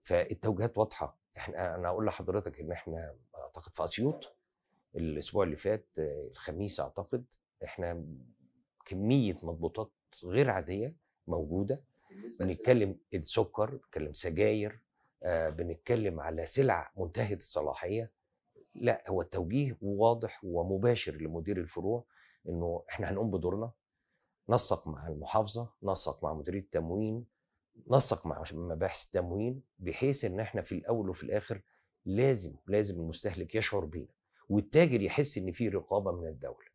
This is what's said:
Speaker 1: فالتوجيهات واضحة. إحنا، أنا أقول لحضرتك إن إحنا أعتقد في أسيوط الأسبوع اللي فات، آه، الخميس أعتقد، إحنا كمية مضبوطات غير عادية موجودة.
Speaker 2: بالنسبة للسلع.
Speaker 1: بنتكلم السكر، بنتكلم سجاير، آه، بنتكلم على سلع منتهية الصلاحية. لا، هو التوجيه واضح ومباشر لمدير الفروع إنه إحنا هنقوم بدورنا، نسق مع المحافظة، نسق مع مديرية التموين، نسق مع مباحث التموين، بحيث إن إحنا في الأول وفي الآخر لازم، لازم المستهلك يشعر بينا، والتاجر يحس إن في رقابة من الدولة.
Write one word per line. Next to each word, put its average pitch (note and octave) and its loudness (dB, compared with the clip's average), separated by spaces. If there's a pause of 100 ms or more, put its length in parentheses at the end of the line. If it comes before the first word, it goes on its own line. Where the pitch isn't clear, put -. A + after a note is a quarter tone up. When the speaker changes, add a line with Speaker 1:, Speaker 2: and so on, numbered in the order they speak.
Speaker 1:
فالتوجيهات G2+ 2
واضحة. - -2 (180)
إحنا، E2+ -4
أنا F2 -2
أقول F2+ 0
لحضرتك F#2+ -2
إن D#2+ -6
إحنا E2 -8 (200)
أعتقد - -14
في D#2+ -2
أسيوط A#2+ -2 (600)
الأسبوع D#2 0
اللي D#2+ 0
فات، G#2+ -2 (120)
آه، D2 -4
الخميس F#2+ -4
أعتقد، G2 -4 (380)
إحنا E2+ -6 (800)
كمية G#2 4
مضبوطات E2 -4 (340)
غير A#2+ 4
عادية G2 -2 (320)
موجودة. E2+ 0 (260)
Speaker 2:
بالنسبة - -6
للسلع. - 2
Speaker 1:
بنتكلم G2+ 4 (140)
السكر، G#2+ 0
بنتكلم D#2 -6
سجاير، G#2 2 (440)
آه، E2 2
بنتكلم E2+ 0
على D#2+ -4
سلع A2 2
منتهية G2 0
الصلاحية. F2+ -2 (640)
لا، A#2 2
هو F#2+ 2
التوجيه G#2+ 0
واضح A2 2
ومباشر F#2+ 2
لمدير D#2+ -4
الفروع F#2 -2 (440)
إنه E2+ -2
إحنا F#2 -4
هنقوم G2+ 0
بدورنا، G2 -2 (800)
نسق G#2+ 4
مع D#2 -6
المحافظة، G#2+ -2 (100)
نسق F#2+ -2
مع D#2 0
مديرية F2 -4
التموين، G2+ -2 (680)
نسق B2 4
مع D#2 -4 (100)
مباحث E2+ -2
التموين، G2+ -2 (180)
بحيث A#2 0
إن F#2+ -2
إحنا G#2+ -4
في - -6
الأول A2+ -2
وفي E2+ -6
الآخر G2+ -2 (440)
لازم، G2+ 2 (120)
لازم G2+ 2
المستهلك E2+ -4
يشعر G2+ 2
بينا، D#2 -8 (360)
والتاجر B2 6
يحس C#3 2
إن F#2 -2
في A2 0
رقابة G2 0
من E2+ -4
الدولة. - -12